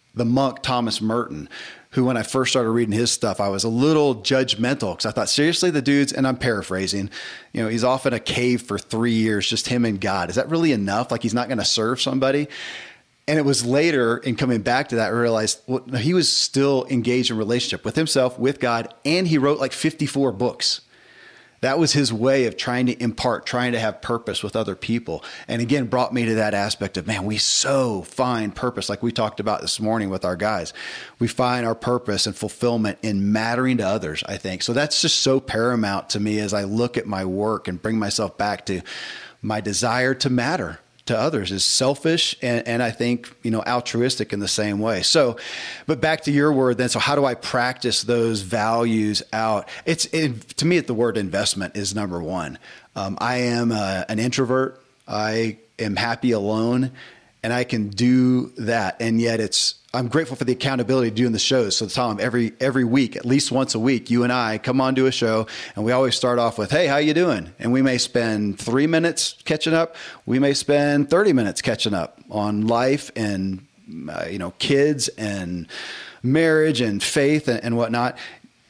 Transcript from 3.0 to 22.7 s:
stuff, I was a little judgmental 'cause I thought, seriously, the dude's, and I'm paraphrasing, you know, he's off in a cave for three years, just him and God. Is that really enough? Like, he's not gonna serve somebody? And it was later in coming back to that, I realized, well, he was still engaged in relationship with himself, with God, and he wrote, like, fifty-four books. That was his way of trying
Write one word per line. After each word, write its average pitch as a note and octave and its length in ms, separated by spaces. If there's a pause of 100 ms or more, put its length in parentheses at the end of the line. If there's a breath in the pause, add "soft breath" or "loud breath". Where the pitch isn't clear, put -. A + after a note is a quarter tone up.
stuff, - 280
I G2+ 100
was G2 140
a A2+ 60
little C#3+ 460
judgmental A#2 800
'cause - 120
I G#2 40
thought, G#2+ 160
seriously, E3+ 440
the D3 100
dude's, C#3+ 320
and C3+ 140
I'm B2+ 100
paraphrasing, G2 720 (420 loud breath)
you A2 120
know, A2 40
he's A2+ 160
off B2+ 220
in B2+ 80
a A2 60
cave B2 420
for G2+ 160
three A#2 360
years, A2 340
just - 200
him B2 180
and G#2 140
God. F#2 300
Is F#2+ 60
that B2+ 140
really E3 220
enough? G#2 380
Like, A2+ 140
he's G#2+ 100
not A#2 160
gonna A#2+ 160
serve A#2 340
somebody? C3+ 480 (800 loud breath)
And D#3 120
it D3 60
was B2 200
later B2+ 520
in B2 180
coming B2 260
back B2 280
to A#2+ 80
that, A2 100
I G#2 80
realized, A2+ 500
well, B2+ 180 (140)
he C3 160
was F3 180
still C3+ 600
engaged B2 400
in A2+ 60
relationship G#2+ 460
with A2+ 120
himself, C3+ 420
with C3 220
God, A#2 340 (100)
and F3 240
he D#3 120
wrote, C#3+ 200
like, C3+ 140
fifty-four C#3 580
books. - 500 (800 loud breath)
That C3+ 160
was D#3+ 140
his C3+ 220
way B2+ 320
of G2+ 100
trying B2 300